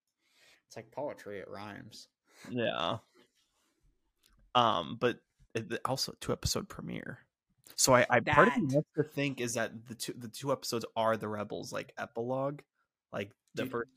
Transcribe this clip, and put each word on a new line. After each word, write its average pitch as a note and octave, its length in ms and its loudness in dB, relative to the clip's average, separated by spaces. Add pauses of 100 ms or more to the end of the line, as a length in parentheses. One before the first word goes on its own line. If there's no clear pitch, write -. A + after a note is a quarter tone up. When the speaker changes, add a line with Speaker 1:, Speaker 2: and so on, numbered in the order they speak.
(680)
Speaker 1:
It's - 100 -20
like - 140 -16
poetry, G#2+ 500 -8
it - 100 -12
rhymes. G2+ 580 -14 (400)
Speaker 2:
Yeah. A2 500 -2 (1600)
Um, G#2+ 460 4
but B2 200 0 (340)
it, A2+ 300 -4
also - 360 -2
two - 120 -2
episode - 360 -2
premiere. - 520 -10 (560)
So - 180 6
I, B2 160 8
I, B2 100 8
part D3+ 280 8
of A#3+ 80 0
me G3 100 2
Speaker 1:
That - 20 2
Speaker 2:
wants C#3+ 280 2
to D3+ 80 2
think C#3 360 -2
is A#2 140 -2
that A2+ 320 -2
the A#2 80 -10
two, - 200 -8
the A#2+ 140 -10
two C3+ 240 -4
episodes A#2+ 320 -4 (120)
are A2+ 200 4
the G#2+ 120 -4
Rebels, G#2 440 -6
like, - 240 -6
epilogue. C3 640 -4 (520)
Like, G#2 200 -6 (220)
the A2+ 100 -4
Speaker 1:
Dude. - 20 -6
Speaker 2:
first A#2 300 -4